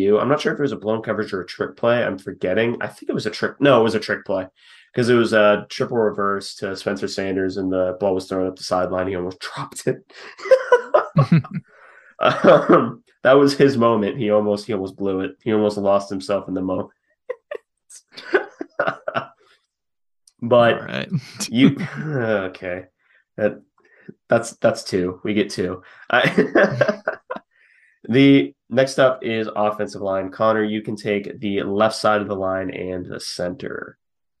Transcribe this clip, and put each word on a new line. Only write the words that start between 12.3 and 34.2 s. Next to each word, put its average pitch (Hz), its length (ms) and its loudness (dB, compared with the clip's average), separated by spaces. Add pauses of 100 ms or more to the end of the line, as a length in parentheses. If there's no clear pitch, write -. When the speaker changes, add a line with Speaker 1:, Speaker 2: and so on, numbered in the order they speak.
Speaker 1:
that 127 80 6
was 139 220 6
his 135 220 4
moment. 113 400 2
He 107 140 -2
almost, 104 360 2
he 117 60 -6
almost 95 240 -6
blew 98 240 -4
it. 95 220 -8
He 110 100 -2
almost 104 240 2
lost 101 320 2
himself 98 380 -4
in 92 80 -6
the 92 80 -4
moment. 92 280 -4 (1900)
<laughs> - 160 -2 (1500)
But 117 380 4
Speaker 2:
All - 60 -12
right. 67 220 -8 (200)
<laughs> - 200 -10
Speaker 1:
you, 131 280 4 (160)
<laughs> 143 140 -12
okay. 95 800 -4 (520)
That, - 260 -2 (640)
that's, 113 280 0
that's - 280 0
two. 92 400 -4
We 107 100 -2
get 104 160 0
two. 92 320 -6 (280)
I, 123 180 4
<laughs> - 1800 -2
the 139 460 6 (140)
next 131 300 0
up 127 260 2
is 110 300 -4
offensive 104 480 -4
line. 95 280 -4
Connor, 110 320 0
you 107 200 -4
can 107 140 -8
take 101 440 -4
the 98 220 -4
left 104 340 0
side 107 240 0
of 101 80 -6
the 101 80 -6
line 95 340 -4
and 92 360 -8
the - 140 -12
center. - 760 -10 (440)